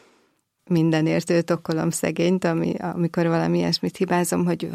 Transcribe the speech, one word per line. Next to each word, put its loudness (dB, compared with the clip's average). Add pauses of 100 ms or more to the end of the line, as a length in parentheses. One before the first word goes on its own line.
(640)
Mindenért 2
őt 2
okolom -2
szegényt, 0
ami, 0
amikor -2
valami 2
ilyesmit -2
hibázom, 0
hogy, -2